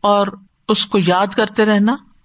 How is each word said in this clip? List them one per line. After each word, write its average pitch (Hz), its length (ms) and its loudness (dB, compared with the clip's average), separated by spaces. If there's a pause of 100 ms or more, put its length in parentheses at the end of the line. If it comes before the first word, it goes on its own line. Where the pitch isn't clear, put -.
اور 202 260 0 (400)
اس - 180 -2
کو - 200 -4
یاد 180 220 2
کرتے 214 380 -2
رہنا۔ 214 300 2 (300)